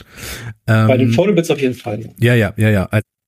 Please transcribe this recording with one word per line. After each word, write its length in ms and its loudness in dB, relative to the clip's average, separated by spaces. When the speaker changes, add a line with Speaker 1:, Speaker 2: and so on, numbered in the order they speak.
Speaker 1:
Ähm, 200 2
Speaker 2:
Bei 100 4
den 160 2
Foldables 360 2
auf 120 -2
jeden 120 0
Fall. 460 -10
Speaker 1:
Ja, 160 4
ja, 220 0
ja, 120 2
ja. 200 0